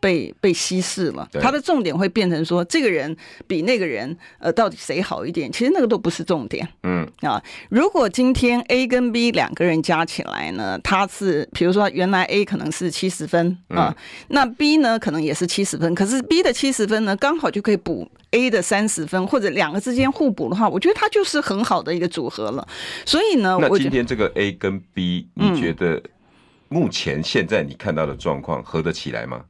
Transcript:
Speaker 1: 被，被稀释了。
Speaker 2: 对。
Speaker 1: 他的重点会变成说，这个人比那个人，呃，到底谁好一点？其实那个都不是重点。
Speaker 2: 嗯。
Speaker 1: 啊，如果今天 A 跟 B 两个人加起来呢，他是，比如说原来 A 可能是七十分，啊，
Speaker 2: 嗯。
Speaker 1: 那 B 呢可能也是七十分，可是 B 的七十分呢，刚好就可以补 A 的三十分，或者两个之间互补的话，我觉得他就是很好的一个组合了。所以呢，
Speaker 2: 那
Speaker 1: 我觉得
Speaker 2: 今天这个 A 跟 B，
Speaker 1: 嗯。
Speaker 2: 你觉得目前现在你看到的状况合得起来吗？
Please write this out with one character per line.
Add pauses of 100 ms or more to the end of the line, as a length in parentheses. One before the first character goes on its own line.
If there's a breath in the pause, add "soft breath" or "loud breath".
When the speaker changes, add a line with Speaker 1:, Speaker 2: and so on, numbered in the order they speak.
Speaker 1:
被，
被
稀
释
了。
Speaker 2:
对。
Speaker 1:
他
的
重
点
会
变
成
说，
这
个
人 (320 loud breath)
比
那
个
人， (220 loud breath)
呃，
到
底
谁
好
一
点？
其
实
那
个
都
不
是
重
点。 (180)
Speaker 2:
嗯。 (140)
Speaker 1:
啊， (260 loud breath)
如
果
今
天
A
跟
B
两
个
人
加
起
来
呢，
他
是，
比
如
说
原
来
A
可
能
是
七
十
分， (100)
啊，
Speaker 2:
嗯。 (240 loud breath)
Speaker 1:
那
B
呢
可
能
也
是
七
十
分，
可
是
B
的
七
十
分
呢，
刚
好
就
可
以
补 (220)
A
的
三
十
分，
或
者
两
个
之
间
互
补
的
话，
我
觉
得
他
就
是
很
好
的
一
个
组
合
了。 (380 loud breath)
所
以
呢，
Speaker 2:
那
Speaker 1:
我
觉
得
Speaker 2:
今
天
这
个
A
跟 (140)
B，
Speaker 1:
嗯。
Speaker 2:
你
觉
得 (680 soft breath)
目
前
现
在
你
看
到
的
状
况
合
得
起
来
吗？